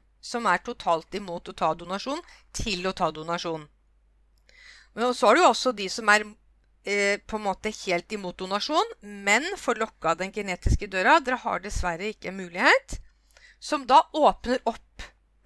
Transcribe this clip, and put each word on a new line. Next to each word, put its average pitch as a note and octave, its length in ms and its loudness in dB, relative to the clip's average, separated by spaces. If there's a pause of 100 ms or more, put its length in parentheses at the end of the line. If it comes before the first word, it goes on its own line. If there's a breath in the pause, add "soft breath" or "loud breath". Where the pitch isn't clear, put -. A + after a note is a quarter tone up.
(220)
som A#3 240 -6
er F#3 160 4
totalt E3+ 560 -4
imot F3+ 320 -10
å - 80 -12
ta E3 160 0
donasjon, G3 460 -6 (340 soft breath)
til F#3 320 -4
å F#3+ 80 -2
ta F3 160 0
donasjon. D#3+ 540 -6 (1300 loud breath)
Men A#3+ 220 0
så A#3 120 4
er A3 60 8
det E4+ 80 6
jo E4+ 80 10
også A#3+ 240 0
de G3+ 160 -6
som A3 220 0
er, G#3+ 120 4 (640)
eh, G3+ 320 2
på G#3+ 220 -8
en G#3 80 -6
måte G3+ 240 -4
helt F3 420 -4
imot F#3+ 240 -8
donasjon, D4+ 540 -2 (100)
men G3+ 460 0 (100)
får A3+ 220 -2
lokka E3 400 -2
den F#3+ 120 -6
genetiske G3+ 600 0
døra. G#3 280 6
Dere B3 220 -4
har F#3 220 -4
dessverre F#3 480 -4
ikke - 180 -12
en F#3+ 80 -8
mulighet, G3 640 2 (580 soft breath)
som C#4 280 -4
da C4+ 160 8 (100)
åpner B3+ 580 2
opp - 320 -12 (440)